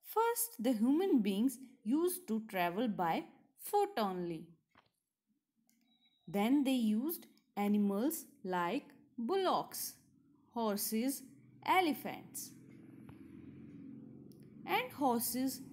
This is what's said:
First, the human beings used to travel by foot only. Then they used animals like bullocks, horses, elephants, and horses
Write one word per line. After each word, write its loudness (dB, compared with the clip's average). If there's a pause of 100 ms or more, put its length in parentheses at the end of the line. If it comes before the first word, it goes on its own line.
First, 0
the 2
human 4
beings 2 (280)
used 0
to 0
travel 0
by 0 (360)
foot 2
only. -2 (1800)
Then 2
they 2
used 0 (280)
animals 2 (180)
like -2 (300)
bullocks, 0 (600)
horses, 0 (440)
elephants, 0 (2250)
and -2
horses 0 (120)